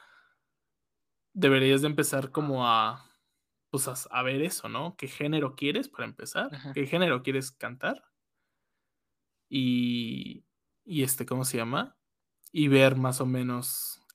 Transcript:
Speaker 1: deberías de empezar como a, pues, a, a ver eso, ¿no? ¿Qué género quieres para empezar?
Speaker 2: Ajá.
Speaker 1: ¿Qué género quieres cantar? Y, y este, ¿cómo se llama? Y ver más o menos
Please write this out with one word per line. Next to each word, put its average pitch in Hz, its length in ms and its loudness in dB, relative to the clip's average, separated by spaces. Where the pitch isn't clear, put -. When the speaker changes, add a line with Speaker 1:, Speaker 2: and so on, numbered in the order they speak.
Speaker 1:
deberías 135 500 6
de 151 60 0
empezar 143 420 0
como 139 360 -2
a, 113 440 0
pues, 135 180 -2
a, 127 60 -8
a 127 120 -2
ver 135 200 0
eso, 156 260 -4
¿no? 139 280 -6
¿Qué 135 120 -10
género 147 480 -2
quieres 190 320 -2
para - 180 -10
empezar? 123 440 -6
Speaker 2:
Ajá. 139 220 -12
Speaker 1:
¿Qué 139 140 -2
género 165 360 2
quieres 135 300 -2
cantar? 131 520 -6
Y, 123 960 -2
y 156 180 -2
este, 127 240 -2
¿cómo 131 180 -2
se 127 140 -2
llama? 139 380 -2
Y 151 160 2
ver 135 280 8
más 127 240 0
o 131 60 -2
menos 127 760 -4